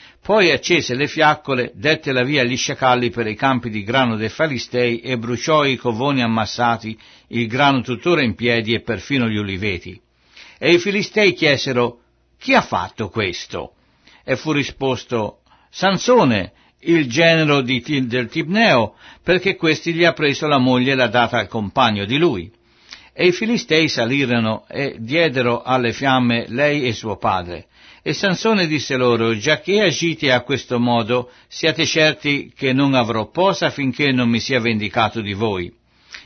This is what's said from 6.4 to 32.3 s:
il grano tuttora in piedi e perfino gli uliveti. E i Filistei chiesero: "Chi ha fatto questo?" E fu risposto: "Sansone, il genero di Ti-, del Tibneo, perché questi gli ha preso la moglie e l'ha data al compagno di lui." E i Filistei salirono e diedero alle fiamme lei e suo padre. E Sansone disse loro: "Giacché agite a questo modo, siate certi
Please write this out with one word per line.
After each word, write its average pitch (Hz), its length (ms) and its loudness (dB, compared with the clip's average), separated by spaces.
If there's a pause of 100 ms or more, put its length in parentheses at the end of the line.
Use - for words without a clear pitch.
il 117 180 -4
grano 135 340 2
tuttora 143 420 0
in 113 120 0
piedi 117 400 0
e 104 60 -2
perfino 117 480 -4
gli 107 80 -2
uliveti. 98 640 -6 (560)
E 156 160 2
i 175 60 6
Filistei 202 560 0
chiesero: 127 640 0 (400)
"Chi 269 160 -2
ha 226 80 4
fatto 95 480 -6
questo?" 92 640 -6 (500)
E 131 120 -2
fu 156 160 -6
risposto: 127 880 -4 (280)
"Sansone, 180 840 2 (320)
il 156 220 2
genero 156 540 4
di 123 220 -2
Ti-, 139 240 -2
del 120 220 -4
Tibneo, 160 680 0 (260)
perché 185 340 0
questi 160 360 -2
gli 165 120 2
ha 170 80 4
preso 151 340 -2
la 147 120 4
moglie 127 340 2
e - 20 2
l'ha 127 140 2
data 120 300 2
al 101 100 -4
compagno 107 580 0
di 120 100 -2
lui." 123 340 0 (640)
E 165 120 0
i 180 60 4
Filistei 180 560 0
salirono 120 800 0
e 139 320 -6
diedero 123 600 0
alle 127 320 0
fiamme 123 560 0
lei 147 380 0
e 113 80 -2
suo 104 240 -8
padre. 87 480 -4 (360)
E 147 120 -4
Sansone 196 520 0
disse 143 300 -2
loro: 117 400 2
"Giacché 151 460 0
agite 156 500 0
a 123 80 4
questo 123 400 -4
modo, 120 500 0 (160)
siate 160 380 -2
certi 151 720 0